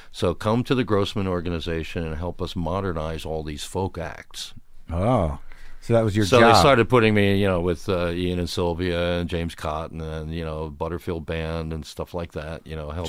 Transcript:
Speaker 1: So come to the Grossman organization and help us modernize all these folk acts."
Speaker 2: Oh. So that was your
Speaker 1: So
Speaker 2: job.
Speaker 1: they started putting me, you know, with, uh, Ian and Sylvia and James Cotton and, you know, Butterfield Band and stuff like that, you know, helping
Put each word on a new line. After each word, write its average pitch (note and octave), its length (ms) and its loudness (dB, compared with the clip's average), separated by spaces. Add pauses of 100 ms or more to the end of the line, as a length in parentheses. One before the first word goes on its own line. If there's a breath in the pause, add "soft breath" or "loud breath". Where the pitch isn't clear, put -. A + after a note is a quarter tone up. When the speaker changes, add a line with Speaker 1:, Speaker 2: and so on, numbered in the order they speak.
(120)
Speaker 1:
So F2+ 220 0
come A#2 300 0
to C#3+ 100 0
the B2 100 2
Grossman G2 420 0
organization E2+ 800 -4
and D#2 100 -6
help F2 240 -6
us F2+ 160 -6
modernize E2 680 -4
all D#2 160 -4
these D2+ 220 -8
folk F#2 340 -4
acts." - 560 -10 (360)
Speaker 2:
Oh. F2 480 0 (440 soft breath)
So A#2 100 -2
that A2+ 120 6
was G2+ 120 0
your G#2+ 80 4
Speaker 1:
So A#2+ 160 6
Speaker 2:
job. A2+ 140 10
Speaker 1:
they G2+ 60 10
started B2 280 8
putting A2 260 6
me, G2+ 220 6
you G2+ 100 4
know, F#2 140 2
with, F2 300 0
uh, F2 180 2
Ian F2+ 300 0
and F2 100 -2
Sylvia F2 720 0
and E2+ 100 -2
James E2+ 260 -4
Cotton D#2+ 460 -6
and, D#2+ 340 -6
you E2 80 -4
know, D#2 280 -6
Butterfield E2 560 -6
Band E2 480 -4
and D#2 100 -8
stuff - 300 -10
like E2+ 180 -8
that, D#2+ 340 -10
you D#2 80 -10
know, D2+ 140 -8
helping E2+ 200 -2